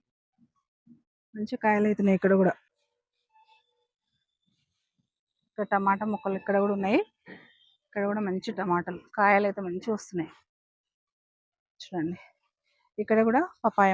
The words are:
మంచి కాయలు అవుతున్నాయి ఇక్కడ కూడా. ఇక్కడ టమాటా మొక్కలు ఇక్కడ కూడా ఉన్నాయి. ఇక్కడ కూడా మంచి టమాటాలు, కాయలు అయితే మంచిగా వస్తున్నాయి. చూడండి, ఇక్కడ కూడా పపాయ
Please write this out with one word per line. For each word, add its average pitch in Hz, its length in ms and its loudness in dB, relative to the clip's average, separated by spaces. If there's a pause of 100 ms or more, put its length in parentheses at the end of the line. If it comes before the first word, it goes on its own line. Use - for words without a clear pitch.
(1400)
మంచి 214 200 -8 (100)
కాయలు 214 260 2
అవుతున్నాయి 202 300 2
ఇక్కడ 196 200 4
కూడా. 185 140 2 (3000)
ఇక్కడ 208 160 -8 (100)
టమాటా 196 360 2
మొక్కలు 196 300 -4
ఇక్కడ 202 220 0
కూడా 202 140 0
ఉన్నాయి. 196 220 0 (880)
ఇక్కడ 208 220 -4
కూడా 208 180 -4
మంచి 185 220 -4 (100)
టమాటాలు, 175 420 -4 (160)
కాయలు 202 320 4
అయితే 196 180 -6
మంచిగా 185 300 -6
వస్తున్నాయి. 165 340 -8 (1500)
చూడండి, 175 360 -6 (840)
ఇక్కడ 220 160 2 (100)
కూడా 247 120 2 (240)
పపాయ 196 280 4